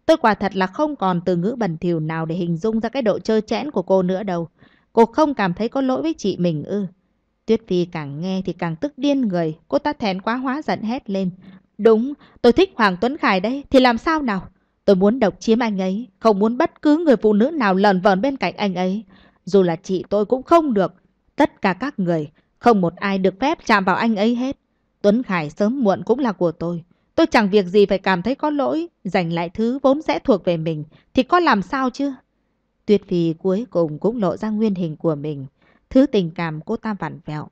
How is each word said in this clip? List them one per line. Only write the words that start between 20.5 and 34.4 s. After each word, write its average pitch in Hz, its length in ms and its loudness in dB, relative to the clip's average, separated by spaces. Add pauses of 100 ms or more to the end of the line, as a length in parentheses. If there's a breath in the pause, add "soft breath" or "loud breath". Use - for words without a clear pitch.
được. 185 200 0 (420)
Tất - 260 0
cả 190 120 0
các 254 260 -8
người, 165 300 -2 (300)
không 226 220 4
một 170 140 -2
ai 196 220 -4
được 185 220 -2
phép 294 260 -2
chạm 202 200 2
vào 185 100 2
anh 226 200 0
ấy 220 200 0
hết. 254 220 -6 (440)
Tuấn 208 220 2
Khải 170 260 -4
sớm 220 340 -2
muộn 185 200 0
cũng 247 160 0
là 254 120 -2
của 175 200 -2
tôi. 170 320 -6 (320)
Tôi 220 120 2
chẳng 220 220 2
việc 202 160 4
gì 196 200 4
phải 190 120 -2
cảm 185 240 -2
thấy 247 140 -2
có 302 140 -4
lỗi, 294 380 -2 (160)
giành 175 300 -2
lại 170 160 -2
thứ 233 320 -2
vốn 277 200 2
sẽ - 180 -4
thuộc 208 260 0
về 175 120 0
mình 160 260 -6 (300 soft breath)
thì 262 100 2
có 349 160 2
làm 269 220 2
sao 262 280 -2
chứ? 277 240 -4 (720)
Tuyết 202 220 2
Phi 170 260 0
cuối 190 360 -2
cùng 156 300 -2
cũng 233 220 -2
lộ 180 160 0
ra 214 120 -6